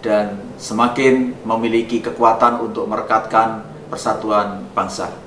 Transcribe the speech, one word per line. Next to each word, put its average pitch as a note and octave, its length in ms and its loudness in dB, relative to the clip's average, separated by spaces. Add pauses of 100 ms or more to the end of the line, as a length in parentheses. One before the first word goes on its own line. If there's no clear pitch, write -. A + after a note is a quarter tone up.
dan G#2 340 0 (240)
semakin B2 800 2
memiliki A2+ 640 0
kekuatan A#2 580 4
untuk G#2+ 240 -4
merekatkan A2 800 0 (240)
persatuan G#2 760 -2 (100)
bangsa. G2 320 -4 (180)